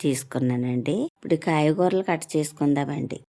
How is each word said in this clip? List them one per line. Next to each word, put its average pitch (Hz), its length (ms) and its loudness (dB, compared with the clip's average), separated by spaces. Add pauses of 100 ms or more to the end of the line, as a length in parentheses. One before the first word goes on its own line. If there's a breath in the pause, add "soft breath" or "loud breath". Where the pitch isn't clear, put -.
తీసుకున్నానండి. 127 920 0 (200)
ఇప్పుడు - 220 -2
ఈ 156 100 -4
కాయగూరలు 175 640 2
కట్ 160 240 -4
చేసుకుందామండి. 143 840 -2 (140)